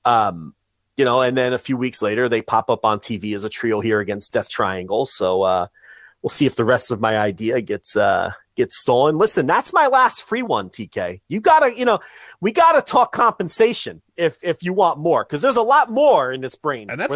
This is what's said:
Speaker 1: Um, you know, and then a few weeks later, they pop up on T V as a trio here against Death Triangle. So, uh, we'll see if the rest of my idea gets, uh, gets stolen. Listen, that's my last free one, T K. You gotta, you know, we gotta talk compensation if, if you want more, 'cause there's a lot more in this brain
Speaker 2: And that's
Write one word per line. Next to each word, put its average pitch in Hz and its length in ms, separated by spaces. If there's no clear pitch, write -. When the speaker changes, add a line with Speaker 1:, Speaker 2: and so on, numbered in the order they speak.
Speaker 1:
Um, 98 500
you 139 80
know, 127 180
and 127 140
then 127 160
a 123 60
few 131 180
weeks 123 260
later, 107 260
they 113 140
pop 110 260
up 113 160
on 107 140
T 110 180
V 104 180
as 101 100
a 110 40
trio 107 320
here 107 200
against 104 320
Death - 180
Triangle. 95 560
So, 92 360
uh, 92 240
we'll - 80
see - 160
if 127 100
the 120 80
rest 120 260
of 110 100
my 110 180
idea 107 420
gets, 101 360
uh, 95 360
gets 120 220
stolen. 139 400
Listen, 170 280
that's 175 260
my 330 140
last 254 360
free 262 200
one, 117 260
T 101 180
K. 90 420
You 185 120
gotta, 311 380
you 254 60
know, 226 160
we 196 100
gotta 330 320
talk - 300
compensation 214 920
if, - 260
if 170 200
you 175 100
want 180 260
more, 151 260
'cause 147 180
there's 254 140
a 240 60
lot 254 280
more 220 420
in 131 80
this 131 160
brain 117 340
Speaker 2:
And 123 100
that's 208 160